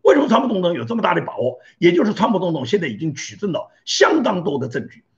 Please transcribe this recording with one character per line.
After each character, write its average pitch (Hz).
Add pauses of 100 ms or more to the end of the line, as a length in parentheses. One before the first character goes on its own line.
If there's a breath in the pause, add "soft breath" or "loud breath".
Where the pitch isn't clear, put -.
为 392
什 285
么 285
川 233
普 254
总 190
统 175
有 123
这 233
么 208
大 180
的 160
把 131
握？ 120 (180 loud breath)
也 170
就 285
是 208
川 226
普 190
总 175
统 135
现 202
在 160
已 104
经 156
取 -
证 202
了 - (140 soft breath)
相 -
当 196
多 143
的 123
证 120
据 - (120)